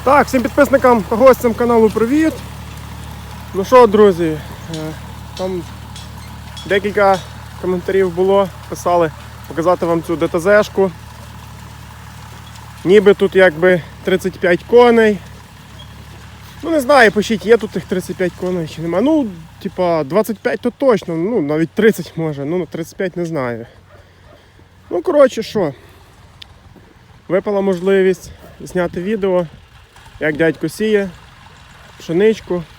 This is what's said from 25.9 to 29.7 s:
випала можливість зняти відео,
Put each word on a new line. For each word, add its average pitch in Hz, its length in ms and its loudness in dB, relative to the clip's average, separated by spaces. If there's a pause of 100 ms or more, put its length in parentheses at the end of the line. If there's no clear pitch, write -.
випала 196 340 -2
можливість 190 680 0 (300)
зняти 175 400 -4
відео, 185 440 -2 (720)